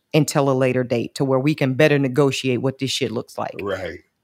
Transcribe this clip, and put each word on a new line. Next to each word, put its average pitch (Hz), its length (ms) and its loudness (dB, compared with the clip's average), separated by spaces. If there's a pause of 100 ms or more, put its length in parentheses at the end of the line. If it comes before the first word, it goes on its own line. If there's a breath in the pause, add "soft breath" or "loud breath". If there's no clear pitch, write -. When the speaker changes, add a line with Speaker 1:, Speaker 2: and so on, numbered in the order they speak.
(140)
Speaker 1:
until 147 360 2
a 131 40 2
later 127 280 2
date 117 340 -4
to 143 100 -2
where 131 140 2
we 151 140 2
can 131 200 0
better 147 240 4
negotiate 131 640 0
what 131 160 -2
this 131 120 -4
shit 113 220 -2
looks - 240 -8
like. - 240 -8
Speaker 2:
Right. 95 380 -6 (260)